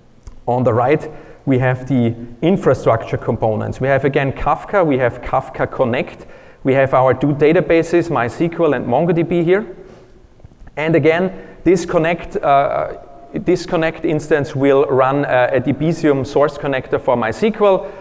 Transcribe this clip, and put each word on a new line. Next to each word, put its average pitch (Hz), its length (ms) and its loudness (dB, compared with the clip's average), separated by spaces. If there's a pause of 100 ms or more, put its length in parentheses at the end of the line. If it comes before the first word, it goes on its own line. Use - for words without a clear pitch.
(460)
On 123 160 0
the 120 100 2
right, 127 380 0 (340)
we 135 140 2
have 127 300 -2
the 120 260 2 (280)
infrastructure 143 760 2
components. 110 640 -4
We 131 80 0
have, 135 160 2
again, 139 280 0
Kafka, 165 540 0
we 135 120 0
have 123 240 -2
Kafka - 480 -4
Connect, - 560 -4 (380)
we 135 100 2
have 135 200 2
our 131 200 4
two 131 140 0
databases, 165 800 2
mysql 147 680 -2
and 123 120 -4
MongoDB 170 580 0
here. 190 320 0 (1000)
And 160 200 0
again, 165 500 0 (160)
this 170 240 2
Connect, 170 520 -2
uh, - 600 0 (340)
this 175 340 -2
Connect 160 380 -2
instance 151 520 -2
will 139 300 4
run, 135 400 2
uh, 127 260 2
a 131 80 2
Debezium 139 680 0
source 147 320 0
connector 135 420 -4
for 127 160 0
mysql, 190 720 0 (120)